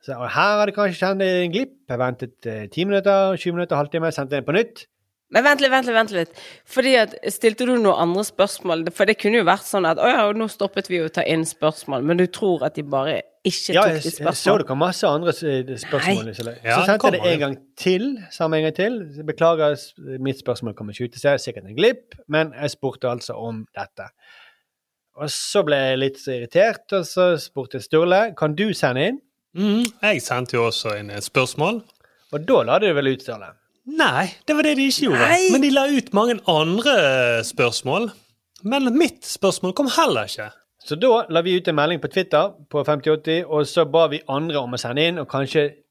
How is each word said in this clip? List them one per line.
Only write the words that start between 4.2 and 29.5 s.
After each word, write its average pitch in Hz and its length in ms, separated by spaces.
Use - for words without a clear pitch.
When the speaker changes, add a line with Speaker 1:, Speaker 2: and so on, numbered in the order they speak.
Speaker 1:
inn 127 60
på 143 120
nytt. 226 300
Speaker 2:
Men 233 140
vent 285 160
litt, 277 100
vent 262 160
litt, 233 100
vent 220 160
litt. 170 200
Fordi 262 320
at, 214 180
stilte 226 380
du 254 80
noen 214 240
andre 170 260
spørsmål? 175 680
For 208 100
det 208 140
kunne 214 240
jo - 20
vært 185 220
sånn 196 180
at, 165 140
«Å - 80
ja, 247 220
og 208 80
nå 226 120
stoppet 202 400
vi 180 140
å 160 100
ta - 140
inn 160 180
spørsmål», 151 600
men 165 120
du 180 100
tror 175 380
at 151 140
de 151 100
bare 135 340
ikke - 300
Speaker 1:
Ja, 180 80
Speaker 2:
tok 196 100
Speaker 1:
jeg, 156 80
Speaker 2:
de 147 80
Speaker 1:
jeg 165 60
så - 80
Speaker 2:
spørsmål? 180 360
Speaker 1:
det 160 80
kom 135 120
masse 180 280
andre 160 280
s-, - 80
eh, 131 340
spørsmål, 139 480
Speaker 2:
Nei. 113 80
Speaker 1:
Iselin. 117 320
Speaker 3:
Ja, 113 60
Speaker 1:
Så 123 100
Speaker 3:
det 180 60
Speaker 1:
sendte 196 60
jeg 202 200
det 180 80
Speaker 3:
kommer - 0
Speaker 1:
en - 60
Speaker 3:
det. 165 140
Speaker 1:
gang 139 180
til, 185 320
samme 160 260
en 156 80
gang 156 100
til. 220 240
Beklager, 156 500
s-, - 160
mitt 135 180
spørsmål 117 360
kommer 104 220
ikke 123 140
ut. - 100
Det - 40
er - 20
sikkert 104 320
en 107 80
glipp, 226 400
men 156 280
jeg 143 220
spurte 127 320
altså 120 260
om 110 300
dette. 98 320
Og 147 160
så - 320
ble 147 160
jeg 131 180
litt 135 220
så 131 160
irritert, 175 560
og 185 160
så 180 220
spurte 131 400
Sturle, 180 560
«Kan 151 180
du 202 200
sende 135 340
inn?» 269 120